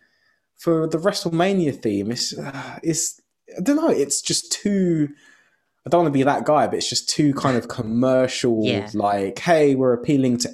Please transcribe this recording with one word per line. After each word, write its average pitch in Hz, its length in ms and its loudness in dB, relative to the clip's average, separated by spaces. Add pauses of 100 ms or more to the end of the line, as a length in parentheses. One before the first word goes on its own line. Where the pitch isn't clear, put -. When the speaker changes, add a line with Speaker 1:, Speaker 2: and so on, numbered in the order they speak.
(580)
Speaker 1:
for 160 300 0
the 165 120 -2
WrestleMania 175 840 0
theme, 101 300 -2
it's, - 260 -6
uh, 135 460 -12
it's, - 360 -4 (380)
I - 40 -6
don't 285 160 2
know, 311 120 2
it's 139 320 0
just - 300 -4
too, 175 580 0 (760)
I 131 40 -12
don't 175 120 4
wanna 160 100 2
be 139 120 2
that 131 220 2
guy, 143 220 4
but 95 80 -4
it's - 140 -4
just - 200 -4
too 147 240 2
kind 135 240 0
of 117 100 -4
commercial, 123 960 0
Speaker 2:
Yeah. 110 300 0
Speaker 1:
like, 101 460 0
"Hey, 151 340 4
we're 127 200 2
appealing 127 460 2
to - 140 -4